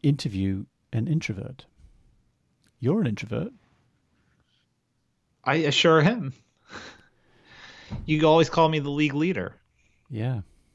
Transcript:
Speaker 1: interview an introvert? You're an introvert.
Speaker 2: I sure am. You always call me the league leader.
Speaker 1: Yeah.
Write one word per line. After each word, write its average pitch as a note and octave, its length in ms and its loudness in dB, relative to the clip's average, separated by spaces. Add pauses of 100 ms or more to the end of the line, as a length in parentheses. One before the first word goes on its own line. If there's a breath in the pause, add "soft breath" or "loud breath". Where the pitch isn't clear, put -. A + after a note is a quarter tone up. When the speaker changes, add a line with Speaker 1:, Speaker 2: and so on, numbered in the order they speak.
Speaker 1:
interview G2 640 -2 (260)
an A2+ 160 -4
introvert? C3+ 600 -6 (1120)
You're D3+ 200 0
an G3+ 60 0
introvert. A#2 480 -6 (1900)
Speaker 2:
I D3+ 260 0
sure D#3+ 320 4
am. E3 320 0 (1700 loud breath)
You D#3 200 2
always D#3+ 220 6
call E3 180 4
me D#3 120 -2
the C#3+ 100 -4
league C#3+ 240 0
leader. D3 400 -4 (560)
Speaker 1:
Yeah. A#2 320 -6 (340)